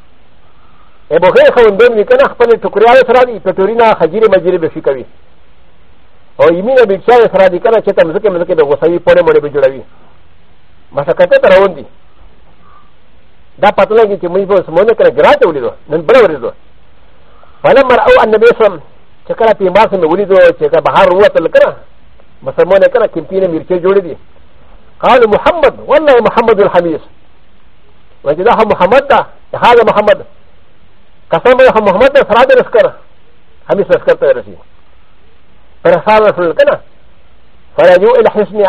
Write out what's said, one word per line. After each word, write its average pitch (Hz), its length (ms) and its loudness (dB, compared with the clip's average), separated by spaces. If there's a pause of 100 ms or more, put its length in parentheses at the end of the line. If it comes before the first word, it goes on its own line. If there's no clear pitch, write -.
(1120)
ای 151 60 0
بوخې 185 360 4
خوندون 226 440 2
وي 208 60 -2
که 202 120 2
نه، - 180 2
خپلې 233 300 0
ټوکرې 208 260 0
هغه 254 200 4
سره 247 160 2
دي، 233 140 -12
کټوري 190 360 -4
نه 226 180 2
خجیرې 175 400 -2
مجیرې 180 240 -2
به 160 160 -4
شي 160 80 -12
کوي. 135 240 -6 (1300)
او 139 140 2
یمینه 240 280 0
بلچې 196 320 -2
هغه 233 200 4
سره 190 140 2
دي 175 120 -2
که 226 100 -2
نه، 226 160 2
چې 196 100 -2
ته 185 120 0
مځکې 202 280 -4
مځکې 175 220 -6
به 156 60 2
غوڅوي، 160 420 -2
پوړې 175 200 2
موړې 156 140 2
به 143 100 -6
جوړوي. 135 340 -2 (1080)
ماسخه 175 340 -2
ته 226 320 2
روان 196 160 2
دي. 143 120 -16 (1800)
دا 196 100 2
پته 202 240 -2
لګي 208 260 0
چې 180 120 -8
موږ 196 140 -2
به 202 80 -2
اوس 175 140 -2
مونږ 170 200 0
نه 226 40 0
کړه، 180 240 0
ګراه 185 160 2
ته 285 140 0
ولیدو، 135 240 -6 (180)
نن 156 120 -4
بله 226 220 2
ورځ 156 200 -2
وه. 101 100 -8 (1120)
فلما 254 320 2
رأوا 247 280 2
النبي 214 220 0
صلى 240 80 4
الله 220 120 0
عليه - 0 -
وسلم، 180 160 -4 (460)
چې 175 60 -8
کله 226 200 0
پیغمبر 190 280 0
صلی 202 140 0
الله - 20 -4
علیه - 0 -
وسلم 165 140 -2
ولیدو، 190 240 0
چې 170 360 2
کله 160 160 0
بهر 165 260 2
ووتل 185 340 0
که - 180 0
نه، 151 100 -8 (680)
مسلمان 170 380 0
یې 180 120 4
که - 60 0
نه، 220 60 0
قیمتي 170 340 -8
نه 190 80 -2
میرچې 170 360 -6
جوړې 196 240 0
دي. 135 100 -14 (840)
قالوا 233 360 2
محمد، 302 380 -2 (160)
والله 294 260 2 (120)
محمد 226 340 0
الحميس. 175 420 -2 (1200)
وایي 151 140 -4
چې 175 40 -8
دا 220 160 2
خو 220 60 0 (100)
محمد 226 340 0
ده، 247 120 -2 (340)
هذا 233 360 2
محمد. 202 360 0 (1080)
قسم 247 260 0
به 254 140 4
خو 214 100 -2
محمد 208 320 0
ده، 277 160 4
سره 226 140 2
دې 269 160 2
لښکر، - 260 0 (840)
حمیس 180 180 -4
لښکر 175 280 0
ته 165 120 -4
ورسي. 104 300 -4 (1300)
فرسال 190 400 0
رسول 175 300 -2
که 277 120 0
نه. 240 140 -2 (1000)
فرجعوا 180 420 2
إلى 214 100 2
حصن 202 280 -6 (120)